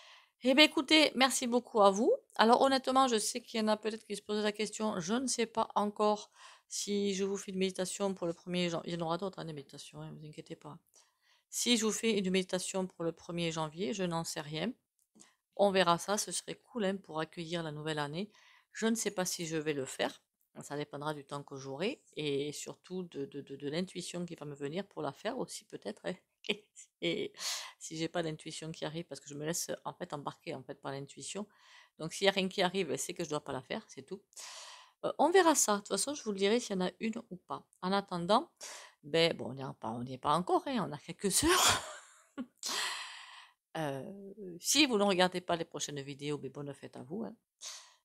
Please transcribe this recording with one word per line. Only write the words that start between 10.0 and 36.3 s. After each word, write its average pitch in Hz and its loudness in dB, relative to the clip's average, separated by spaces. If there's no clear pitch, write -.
hein, 156 -12
vous 151 -16
inquiétez 156 -14
pas. 151 -14
Si - 2
je 220 2
vous 214 2
fais 220 0
une 190 0
méditation 185 0
pour - -8
le 165 0
premier 170 -4
janvier, 165 -4
je 196 -2
n'en 165 0
sais - -6
rien. 156 -4
On 202 6
verra 175 6
ça, 202 -2
ce 196 -4
serait - -6
cool, - -6
hein, 196 0
pour 165 -6
accueillir 165 -4
la 156 -4
nouvelle 151 -2
année. 151 -4
Je - -2
ne 226 4
sais 208 0
pas 185 -2
si 170 -4
je 160 -2
vais 151 0
le 139 -2
faire. - -2
Ça 143 -8
dépendra 147 -6
du 143 -12
temps 143 -8
que 139 -12
j'aurai 135 -6
et 147 -2
surtout 180 -10
de, 143 -8
de, 139 -10
de, 139 -14
de 139 -8
l'intuition 175 -6
qui 165 -10
va 147 -12
me 147 -10
venir 156 -6
pour - -10
la 143 -4
faire 247 -6
aussi - -8
peut-être, - -12
hein. 180 -4
<laughs> - 0
Et 165 -4
si - -12
j'ai 160 -2
pas 170 -2
d'intuition 156 -8
qui 156 -8
arrive, 165 -6
parce 139 -14
que - -18
je 143 -12
me 151 -8
laisse 165 -4
en 147 -8
fait - -10
embarquer 147 -8
en 131 -10
fait - -14
par 143 -6
l'intuition. 139 -10
Donc 160 -8
s'il 196 0
y - 6
a - 8
rien 190 2
qui 185 -2
arrive, 180 0
c'est - -6
que 175 -6
je 151 -6
dois 151 -2
pas 139 -8
la 131 -4
faire, - -8
c'est - -16
tout. 196 -12
Euh, - -2
on 294 6
verra 349 8
ça. 214 4
De 202 0
toute - -12
façon, 196 0
je 196 -10
vous 214 -2